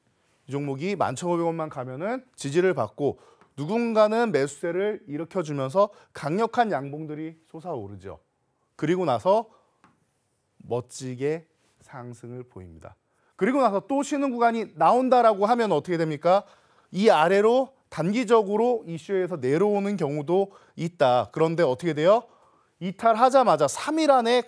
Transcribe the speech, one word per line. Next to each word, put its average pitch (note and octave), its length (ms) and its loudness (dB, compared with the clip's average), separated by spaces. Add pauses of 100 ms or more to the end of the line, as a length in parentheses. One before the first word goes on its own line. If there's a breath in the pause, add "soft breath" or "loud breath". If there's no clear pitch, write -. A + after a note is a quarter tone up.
(460)
이 C3 60 -12
종목이 C#3+ 420 -6
만 C3 220 -4
천오백 F3 300 -2
원만 D#3+ 240 -6
가면은 D3+ 540 -10 (120)
지지를 F3 380 0
받고 C3 440 -4 (380 soft breath)
누군가는 A3 760 0
매수세를 E3+ 760 -4
일으켜주면서 D3+ 840 -2 (220 loud breath)
강력한 A3 580 -2
양봉들이 D3+ 760 -8
솟아오르죠. G#2 720 -12 (580)
그리고 F3+ 280 0
나서 F3+ 460 0 (1120 soft breath)
멋지게 C3 800 -6 (340)
상승을 B2 640 -16
보입니다. F2 520 -20 (400)
그리고 C4 240 0
나서 G3+ 260 0
또 C#4 160 -2
쉬는 C#4 280 -2
구간이 A#3 460 0
나온다라고 A3 680 4
하면 A3+ 260 2
어떻게 D#3+ 260 -2
됩니까? E3+ 460 2 (460 soft breath)
이 G3+ 200 4
아래로 G3+ 640 4 (160)
단기적으로 G#3+ 960 0
이슈에서 F3 500 -4
내려오는 G3 600 0
경우도 D#3+ 560 -2 (240 loud breath)
있다. B2+ 560 0
그런데 D#3+ 300 0
어떻게 D#3 300 0
돼요? F#3 320 2 (560 soft breath)
이탈하자마자 A3 880 2
삼 D4+ 300 -4
일 D4+ 120 4
안에 B3 380 2